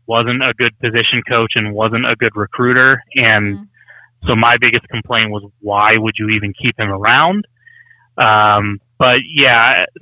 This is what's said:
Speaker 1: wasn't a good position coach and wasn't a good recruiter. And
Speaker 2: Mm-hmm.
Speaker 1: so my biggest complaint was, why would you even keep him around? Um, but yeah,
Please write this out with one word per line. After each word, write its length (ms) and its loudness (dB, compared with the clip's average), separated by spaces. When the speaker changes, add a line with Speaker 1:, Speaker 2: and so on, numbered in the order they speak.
Speaker 1:
wasn't 360 -2
a 120 -2
good 240 -2
position 500 -2
coach 280 0
and 180 -4
wasn't 320 -2
a 100 -2
good 200 -2
recruiter. 680 2
And 400 0
Speaker 2:
Mm-hmm. 720 -14
Speaker 1:
so 80 0
my 240 4
biggest 280 0
complaint 420 -4
was, 200 -10
why 360 2
would 220 -2
you 120 -4
even 300 -4
keep 180 -4
him 120 -4
around? 560 0
Um, 640 2
but 200 2
yeah, 560 2